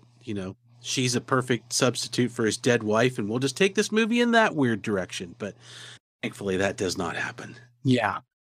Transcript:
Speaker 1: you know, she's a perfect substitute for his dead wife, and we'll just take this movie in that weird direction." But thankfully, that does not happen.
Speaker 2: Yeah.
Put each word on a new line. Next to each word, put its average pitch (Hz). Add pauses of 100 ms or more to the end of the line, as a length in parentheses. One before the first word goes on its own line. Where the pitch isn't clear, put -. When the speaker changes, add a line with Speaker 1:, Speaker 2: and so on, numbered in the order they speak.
(220)
Speaker 1:
you 110
know, 95 (260)
she's 127
a 117
perfect 127
substitute -
for 113
his 104
dead 120
wife, 113
and 107
we'll 120
just 131
take 196
this 208
movie 226
in 240
that 220
weird 120
direction." 92
But 98 (640)
thankfully, 98
that 98
does 87
not 80
happen. - (280)
Speaker 2:
Yeah. 117 (240)